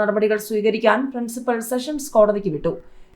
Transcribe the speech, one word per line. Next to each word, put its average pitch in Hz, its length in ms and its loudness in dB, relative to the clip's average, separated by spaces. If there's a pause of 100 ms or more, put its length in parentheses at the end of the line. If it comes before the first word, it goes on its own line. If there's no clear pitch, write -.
നടപടികൾ 214 460 2
സ്വീകരിക്കാൻ 220 520 2 (140)
പ്രിൻസിപ്പൽ 240 440 -4 (140)
സെഷൻസ് 277 440 -4
കോടതിക്ക് 208 400 4
വിട്ടു. 156 180 -4 (440)